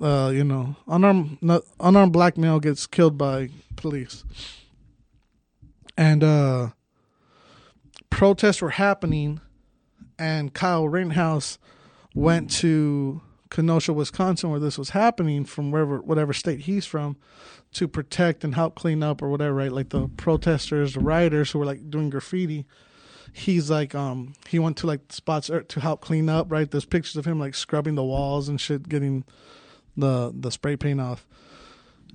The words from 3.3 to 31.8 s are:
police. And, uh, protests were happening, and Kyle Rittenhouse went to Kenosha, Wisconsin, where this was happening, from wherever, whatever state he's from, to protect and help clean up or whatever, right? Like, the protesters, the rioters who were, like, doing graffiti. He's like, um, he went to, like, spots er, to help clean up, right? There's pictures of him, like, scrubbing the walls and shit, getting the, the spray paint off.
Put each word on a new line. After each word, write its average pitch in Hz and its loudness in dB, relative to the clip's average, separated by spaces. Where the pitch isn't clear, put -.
police. 143 -8
And, 156 6
uh, 139 4
protests 196 4
were 165 -2
happening, 156 0
and 156 -2
Kyle 170 0
Rittenhouse 165 -2
went 160 2
to 147 0
Kenosha, 165 2
Wisconsin, 165 -2
where 147 -2
this 147 -2
was 135 -8
happening, 180 0
from 143 -6
wherever, 143 0
whatever 151 0
state 147 -4
he's 185 -2
from, 147 -4
to 175 -2
protect 160 0
and 147 -2
help 165 0
clean 156 -2
up 151 -2
or 143 -4
whatever, 143 0
right? 135 -2
Like, 131 -4
the - -2
protesters, 151 0
the 135 -4
rioters 151 2
who 151 -2
were, 143 0
like, 143 -8
doing 151 -2
graffiti. 151 -4
He's 170 0
like, 151 0
um, 135 -6
he 170 0
went 160 0
to, - -4
like, 147 -4
spots - -4
er, 160 -2
to - -10
help 156 -2
clean 160 0
up, 160 0
right? 156 -2
There's 143 -4
pictures - -2
of 147 -6
him, 165 -2
like, 139 -6
scrubbing 151 -4
the 135 -2
walls 139 -2
and 143 -4
shit, 143 -6
getting 139 -2
the, 127 0
the 131 -8
spray 143 -4
paint 139 -2
off. 123 -8